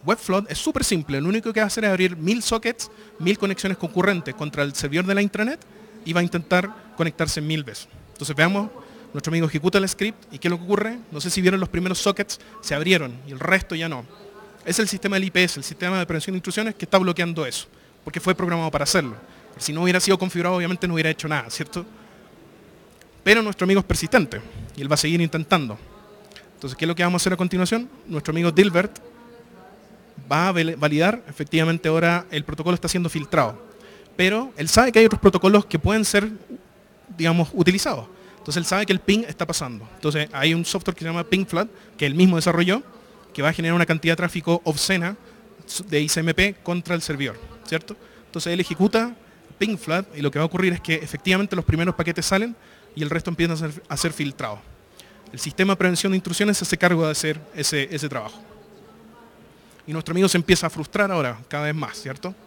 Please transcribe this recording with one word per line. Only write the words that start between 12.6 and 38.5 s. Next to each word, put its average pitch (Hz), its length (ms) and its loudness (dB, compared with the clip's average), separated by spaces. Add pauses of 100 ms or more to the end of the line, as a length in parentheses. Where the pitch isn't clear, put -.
se - 140 -4
abrieron 151 380 2 (140)
y 139 40 -14
el 131 80 -14
resto 180 360 0
ya 165 120 -4
no. 127 180 -8 (600)
Es 170 140 -2
el 214 100 2
sistema 196 260 -4
del 190 80 0
I 185 80 -4
P 180 140 2
S, 156 140 -6
el 131 40 -10
sistema 180 340 -4
de 175 80 -2
prevención 165 280 -4
de 185 60 -4
intrusiones 208 360 -4
que 170 100 -8
está 196 120 4
bloqueando 170 480 0
eso, - 220 -8 (360)
porque 160 160 -8
fue 185 160 2
programado 170 340 -2
para 143 140 0
hacerlo. 139 320 0 (400)
Si - 160 -6
no 160 120 -2
hubiera 180 160 4
sido 190 180 4
configurado, 180 380 -2
obviamente 180 320 -2
no 170 80 -2
hubiera 160 160 0
hecho 160 160 -6
nada, 139 220 -2
¿cierto? - 360 -8 (1400)
Pero 220 200 6
nuestro 190 220 -2
amigo 190 140 4
es 185 60 0
persistente 160 560 0 (340)
y 143 60 -10
él 139 100 -2
va 151 40 4
a - 20 0
seguir 165 240 2
intentando. 151 560 0 (760)
Entonces, 131 200 -10
¿qué 160 100 -4
es - 20 0
lo 170 80 0
que 175 80 0
vamos 175 180 2
a - 20 -2
hacer 185 100 2
a 170 40 -2
continuación? 185 500 0 (200)
Nuestro 156 240 -6
amigo 170 200 2
Dilbert 185 460 2 (1300)
va 160 180 4
a 190 60 0
vel-, 165 220 0
validar, 156 520 2
efectivamente 160 600 0
ahora 170 440 2
el 151 120 -4
protocolo 156 300 -2
está 170 140 -2
siendo 175 220 0
filtrado. 143 540 0 (520)
Pero 214 420 0
él 156 120 -4
sabe 247 220 6
que 220 80 8
hay 226 60 12
otros 214 160 4
protocolos 202 440 6
que - 120 -2
pueden 208 260 2
ser, 208 280 2 (840)
digamos, 165 380 2
utilizados. 180 540 2 (300)
Entonces 151 200 -6